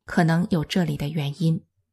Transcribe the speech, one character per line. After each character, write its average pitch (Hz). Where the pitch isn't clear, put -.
可 -
能 165
有 156
这 -
里 156
的 143
原 147
因。 160